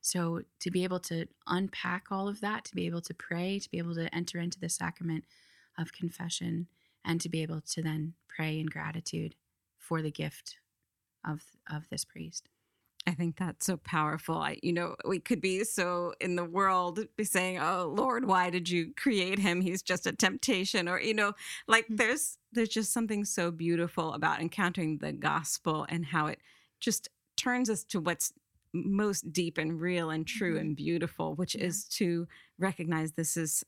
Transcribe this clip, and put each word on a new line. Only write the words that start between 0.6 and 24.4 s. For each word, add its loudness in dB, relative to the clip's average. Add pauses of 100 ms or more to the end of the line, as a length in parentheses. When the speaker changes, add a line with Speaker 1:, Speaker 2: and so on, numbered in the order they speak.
Speaker 1:
to -2
be 2
able 0
to -4 (200)
unpack -2
all 0
of -4
that, -2
to -12
be 0
able -2
to -10
pray, -2
to -10
be -4
able -2
to -2
enter -4
into -4
the -4
sacrament -2 (520)
of -4
confession, -4 (360)
and 2
to -4
be 0
able -4
to -4
then -2 (140)
pray -2
in -2
gratitude -6 (420)
for -2
the -2
gift -8 (680)
of, -4 (260)
of -8
this -4
priest. -12 (580)
Speaker 2:
I 2
think -2
that's -4
so 2
powerful. 0
I, -2
you 0
know, 0 (100)
we 0
could 0
be 2
so 0
in 0
the 0
world 2 (100)
be 0
saying, 2
"Oh, 0
Lord, 2
why 6
did -2
you 0
create 2
him? 4
He's 0
just -2
a 0
temptation." 2
Or, 2
you 2
know, 4 (360)
like, 6
Speaker 1:
Mm. -2
Speaker 2:
there's, 2 (140)
there's 2
just 0
something 0
so 0
beautiful 2
about 2